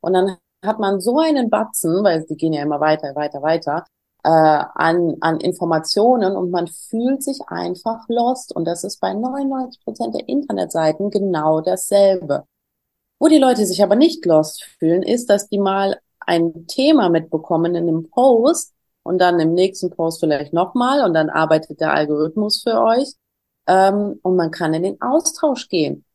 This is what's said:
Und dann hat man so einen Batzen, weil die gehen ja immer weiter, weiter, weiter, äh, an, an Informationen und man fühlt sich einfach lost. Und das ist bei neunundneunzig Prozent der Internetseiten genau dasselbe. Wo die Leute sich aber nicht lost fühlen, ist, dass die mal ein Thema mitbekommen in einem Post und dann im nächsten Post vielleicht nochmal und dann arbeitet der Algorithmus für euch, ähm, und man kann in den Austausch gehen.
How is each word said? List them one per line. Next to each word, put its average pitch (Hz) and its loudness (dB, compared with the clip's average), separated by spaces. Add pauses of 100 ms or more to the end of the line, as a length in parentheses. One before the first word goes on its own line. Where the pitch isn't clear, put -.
Und 175 -2
dann 185 0 (260)
hat 214 -4
man 202 -2
so 240 0
einen 294 0
Batzen, 208 -2
weil 165 2
die 147 -10
gehen 160 -2
ja 147 -4
immer 147 -4
weiter, 151 0
weiter, 147 -6
weiter, 160 -2 (380)
äh, - 2
an, 160 2
an 160 0
Informationen 190 0
und 185 -4
man 175 -2
fühlt 247 -6
sich 277 -6
einfach 180 -8
lost. 240 -2
Und 170 -4
das 170 -6
ist 202 -12
bei 190 -4
neunundneunzig 262 -6
Prozent 226 -8
der - -8
Internetseiten 196 -2
genau 160 0
dasselbe. 185 2 (760)
Wo 302 4
die 302 8
Leute 247 4
sich 180 0
aber 196 4
nicht 311 2
lost 156 2 (140)
fühlen, 170 2
ist, 240 -2
dass 202 2
die 202 -4
mal 196 -2 (240)
ein 165 -2
Thema 262 2
mitbekommen 165 0
in 170 -2
einem 165 -2
Post 254 2 (300)
und 185 -2
dann 175 4
im 160 2
nächsten 185 0
Post 165 -4
vielleicht 147 -2
nochmal 240 0
und 175 2
dann 156 0
arbeitet 156 0
der 156 0
Algorithmus 160 -2
für 226 0
euch, 233 0 (520)
ähm, 196 2
und 185 0
man 165 0
kann 160 -4
in 165 -2
den 202 -6
Austausch 277 -2
gehen. 147 -4